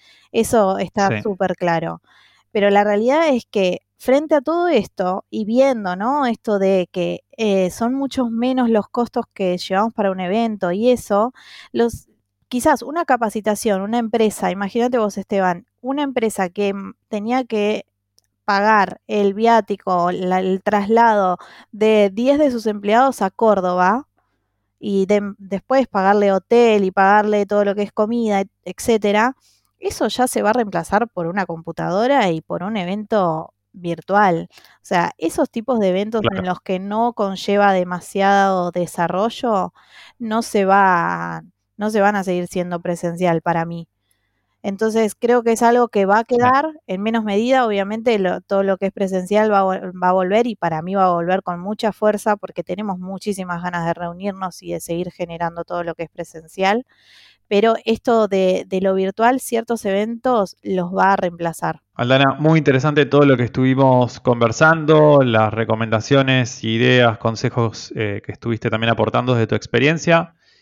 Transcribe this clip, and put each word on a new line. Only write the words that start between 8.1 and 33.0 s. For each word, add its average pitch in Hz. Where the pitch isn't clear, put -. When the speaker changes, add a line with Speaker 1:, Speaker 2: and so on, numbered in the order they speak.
Speaker 1:
menos 247
los 214
costos 220
que 180
llevamos 202
para 202
un 185
evento 202
y 220
eso, 226
los, 233
quizás 247
una 302
capacitación, 214
una 214
empresa, 220
imagínate 233
vos, 208
Esteban, 185
una 269
empresa 226
que, 202
mm, 196
tenía 233
que 214
pagar 202
el 202
viático, 208
la, 185
el 190
traslado 208
de 208
diez 254
de 294
sus 226
empleados 214
a 190
Córdoba 190
y 196
de-, 202
después 202
pagarle 202
hotel 214
y 185
pagarle 208
todo 208
lo 196
que 208
es 208
comida, 214
et-, 196
etcétera, 214
eso 359
ya 247
se 226
va 208
a 226
reemplazar 208
por 170
una 185
computadora 175
y 160
por 175
un 220
evento 185